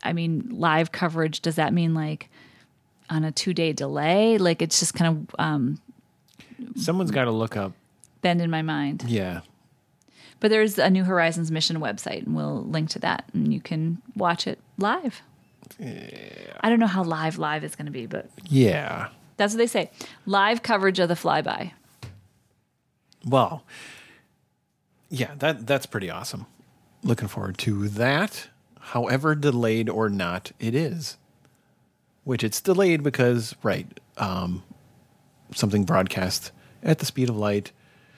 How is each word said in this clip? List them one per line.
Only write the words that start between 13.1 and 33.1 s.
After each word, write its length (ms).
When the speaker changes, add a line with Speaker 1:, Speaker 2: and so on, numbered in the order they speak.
Speaker 1:
and 180
you 80
can 400
watch 300
it 120
live. 420
Speaker 2:
Yeah. 840
Speaker 1:
I 80
don't 100
know 60
how 160
live 360
live 240
is 140
gonna 140
be, 160
but 220
Speaker 2:
Yeah. 600
Speaker 1:
that's 180
what 40
they 80
say. 240
Live 360
coverage 360
of 100
the 60
flyby. 580
Speaker 2:
Well, 400
yeah, 280
that, 280
that's 200
pretty 240
awesome. 360
Looking 260
forward 300
to 300
that, 600
however 560
delayed 540
or 220
not 480
it 160
is. 420
Which 200
it's 160
delayed 420
because, 600